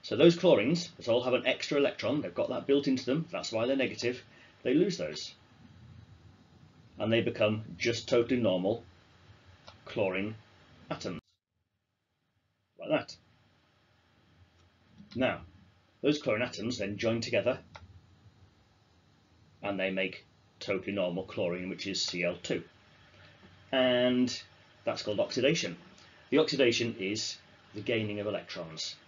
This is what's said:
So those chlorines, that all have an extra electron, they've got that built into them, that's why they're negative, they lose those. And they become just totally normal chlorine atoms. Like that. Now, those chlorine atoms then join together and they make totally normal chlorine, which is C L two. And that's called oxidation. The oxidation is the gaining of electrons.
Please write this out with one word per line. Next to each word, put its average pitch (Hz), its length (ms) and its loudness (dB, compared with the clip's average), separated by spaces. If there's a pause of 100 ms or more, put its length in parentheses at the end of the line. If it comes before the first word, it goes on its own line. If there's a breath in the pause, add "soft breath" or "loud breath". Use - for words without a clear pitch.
So - 160 -4
those 170 180 10
chlorines, 151 600 2
that - 100 -10
all 127 160 4
have 127 100 2
an 120 140 0
extra - 300 -2
electron, 139 420 0
they've - 160 -6
got - 140 -2
that - 180 -6
built 139 220 4
into 127 160 0
them, 156 260 0
that's 92 220 -6
why 113 120 0
they're 135 120 0
negative, 123 440 -2 (420 loud breath)
they 123 100 0
lose 175 240 2
those. - 360 -8 (1700)
And 107 120 2
they 113 100 6
become 107 420 0 (140)
just 117 320 -2
totally 120 320 4
normal 92 420 2 (1000)
chlorine 101 500 -2 (540)
atoms. 90 320 -8 (1600)
Like - 120 -12
that. - 260 -2 (2000)
Now, 117 300 0 (560)
those 147 200 2
chlorine 107 200 2
atoms 104 360 -4
then 101 200 -4
join 113 240 0
together 117 380 0 (2000)
and 98 180 -4
they 95 100 0
make 95 360 -4 (340)
totally 98 320 -4
normal 92 320 -2
chlorine, 90 460 -4
which 90 180 -8
is 92 140 -4
C 110 220 -4
L 92 200 -2
two. - 200 -4 (1080 loud breath)
And 127 720 4 (420)
that's 107 180 -4
called 104 180 -2
oxidation. 123 580 0 (520 loud breath)
The 139 100 4
oxidation 120 600 2
is 104 380 -4 (360)
the 104 80 -10
gaining 107 380 -2
of 101 80 -4
electrons. 85 680 -8 (120)